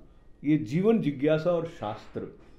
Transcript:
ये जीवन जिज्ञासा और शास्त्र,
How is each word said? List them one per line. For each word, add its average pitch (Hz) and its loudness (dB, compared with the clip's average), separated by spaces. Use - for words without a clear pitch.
ये 151 4
जीवन 175 2
जिज्ञासा 151 0
और 165 0
शास्त्र, - -10